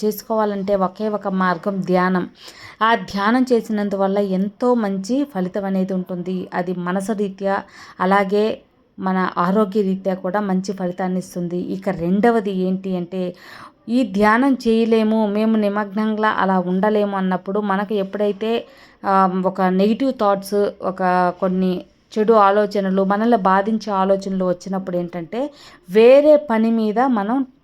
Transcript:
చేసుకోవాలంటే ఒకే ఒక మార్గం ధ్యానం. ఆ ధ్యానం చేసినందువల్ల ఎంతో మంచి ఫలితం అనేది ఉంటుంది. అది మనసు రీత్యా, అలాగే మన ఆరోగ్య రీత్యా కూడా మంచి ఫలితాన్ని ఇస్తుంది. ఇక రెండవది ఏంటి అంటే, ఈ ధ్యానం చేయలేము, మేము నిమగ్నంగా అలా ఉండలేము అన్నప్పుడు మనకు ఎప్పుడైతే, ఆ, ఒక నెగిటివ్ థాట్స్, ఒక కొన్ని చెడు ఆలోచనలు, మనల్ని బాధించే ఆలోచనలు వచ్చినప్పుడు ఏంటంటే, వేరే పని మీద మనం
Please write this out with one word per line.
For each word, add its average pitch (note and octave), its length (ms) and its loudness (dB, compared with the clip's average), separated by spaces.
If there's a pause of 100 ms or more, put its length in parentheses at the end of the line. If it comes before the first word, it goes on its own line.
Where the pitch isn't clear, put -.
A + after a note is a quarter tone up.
చేసుకోవాలంటే G#3 720 -2
ఒకే F#3+ 340 -2
ఒక G#3 200 -4
మార్గం F#3+ 520 -2
ధ్యానం. F#3 480 0 (540)
ఆ A3+ 120 4
ధ్యానం G#3+ 580 0
చేసినందువల్ల G3+ 680 0
ఎంతో G3+ 560 0
మంచి G#3+ 500 -2
ఫలితం F#3+ 400 -4
అనేది F#3+ 280 -2
ఉంటుంది. F#3 600 -6
అది F3+ 200 -4
మనసు F#3 380 -4
రీత్యా, G3 500 -4 (380)
అలాగే G3+ 600 0 (380)
మన F#3 400 -2
ఆరోగ్య G3 440 0
రీత్యా F#3+ 320 -2
కూడా F#3 260 -4
మంచి F#3+ 320 -2
ఫలితాన్ని F#3 460 -4
ఇస్తుంది. F3 380 -6
ఇక F#3+ 320 -6
రెండవది G3 600 0
ఏంటి F#3 460 -2
అంటే, F3+ 380 -6 (540)
ఈ B3 160 0
ధ్యానం G#3+ 500 2
చేయలేము, A3 720 2
మేము A3 300 0
నిమగ్నంగా G#3+ 720 -2
అలా F#3+ 300 0
ఉండలేము G3+ 580 0
అన్నప్పుడు F#3+ 440 -2
మనకు G3+ 340 -2
ఎప్పుడైతే, G#3 720 -4 (380)
ఆ, F#3+ 420 2
ఒక F#3 160 -2
నెగిటివ్ G#3 500 2
థాట్స్, G3+ 600 0 (100)
ఒక F#3+ 200 -4 (380)
కొన్ని F#3 440 0 (340)
చెడు G#3+ 140 2
ఆలోచనలు, G3 680 4
మనల్ని G#3+ 340 2
బాధించే G3 560 0
ఆలోచనలు F#3+ 520 0
వచ్చినప్పుడు F#3 520 -4
ఏంటంటే, F3 540 -6 (400)
వేరే C4+ 460 8
పని A3+ 340 0
మీద A3 300 0
మనం B3 460 0 (180)